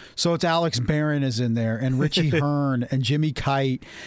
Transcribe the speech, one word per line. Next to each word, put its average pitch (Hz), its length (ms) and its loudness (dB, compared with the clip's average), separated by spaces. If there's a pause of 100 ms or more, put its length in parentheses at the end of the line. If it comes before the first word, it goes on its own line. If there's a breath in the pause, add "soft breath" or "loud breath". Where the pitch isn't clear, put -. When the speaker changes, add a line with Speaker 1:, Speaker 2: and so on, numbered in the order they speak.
(140 loud breath)
Speaker 1:
So 170 180 0
it's 165 120 -2
Alex 165 360 2
Barron 151 420 0
is 127 160 -2
in 120 140 0
there, 113 240 0
and 131 240 0
Richie 151 300 2
Speaker 2:
<laughs> 170 80 2
Speaker 1:
Hearn, 143 520 0
and 135 120 0
Jimmy 147 300 0
Kite, 139 520 -2 (220 loud breath)